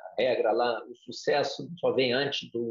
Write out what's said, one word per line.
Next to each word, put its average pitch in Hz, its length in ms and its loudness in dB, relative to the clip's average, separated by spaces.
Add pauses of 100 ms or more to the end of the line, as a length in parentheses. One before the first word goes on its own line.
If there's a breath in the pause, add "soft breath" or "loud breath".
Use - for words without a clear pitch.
(180)
regra 117 340 2
lá, 117 320 2
o 123 120 -16
sucesso 139 720 -2 (100)
só 123 140 0
vem 123 200 2
antes 135 380 -2
do 117 100 -2 (100)